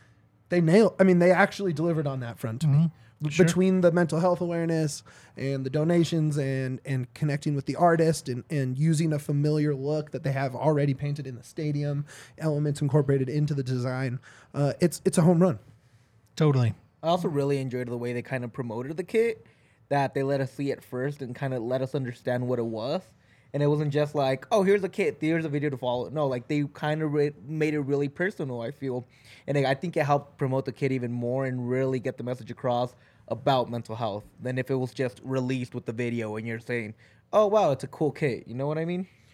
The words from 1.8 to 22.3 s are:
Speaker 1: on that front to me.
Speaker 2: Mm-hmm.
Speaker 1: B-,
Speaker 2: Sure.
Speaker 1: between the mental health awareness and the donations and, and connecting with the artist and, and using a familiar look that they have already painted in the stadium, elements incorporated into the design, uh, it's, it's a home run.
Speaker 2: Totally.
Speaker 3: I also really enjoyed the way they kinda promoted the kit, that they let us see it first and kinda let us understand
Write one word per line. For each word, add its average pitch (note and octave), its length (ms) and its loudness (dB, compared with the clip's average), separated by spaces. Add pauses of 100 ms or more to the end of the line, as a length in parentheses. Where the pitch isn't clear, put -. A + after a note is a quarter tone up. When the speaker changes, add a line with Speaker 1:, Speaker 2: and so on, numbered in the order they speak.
Speaker 1:
on C3+ 140 -4
that A#2 180 -8
front A2+ 240 -6
to D#3+ 40 2
me. C#3 120 6
Speaker 2:
Mm-hmm. E3 80 6
Speaker 1:
B-, - 440 -8
Speaker 2:
Sure. E3 160 6
Speaker 1:
between F#3 360 2
the F3 100 6
mental E3 260 2
health F3 220 2
awareness E3 640 -2 (320)
and C3+ 280 -4
the C3+ 60 -4
donations D#3 680 2
and, C3+ 460 -2
and B2+ 300 -2
connecting D3 400 -2
with C#3 120 -4
the C3+ 100 -4
artist E3 520 2
and, B2 220 -6
and C3 260 -2
using D#3 360 2
a D3 80 -2
familiar D3 560 0
look D3 340 -4
that C3 140 -8
they C#3 80 0
have C3 240 -2
already C#3+ 360 2
painted C#3+ 360 -6
in B2+ 80 -10
the A2+ 80 -18
stadium, D3 600 -4 (340)
elements D3 440 -2
incorporated C#3 460 2
into D3 260 0
the C#3 80 -2
design, B2+ 560 -4 (360)
uh, C#3+ 260 0
it's, - 240 0
it's - 140 2
a F3+ 40 6
home E3 180 6
run. E3 200 4 (720)
Speaker 2:
Totally. C3+ 400 2 (260)
Speaker 3:
I D#3 80 -2
also F3 200 0
really C#3+ 300 0
enjoyed B2 280 -6
the A#2+ 100 -6
way A#2+ 160 -6
they A#2+ 100 -4
kinda B2 260 -6
promoted B2 480 -8
the D#3 80 -6
kit, A3+ 420 -2 (420)
that C#3 260 0
they C#3 100 0
let C#3 160 0
us C3 100 -4
see C#3 220 -4
it - 100 -8
first C#3 400 -6
and B2+ 100 -8
kinda C3 280 -4
let B2 200 -2
us C3 140 -4
understand B2 540 -4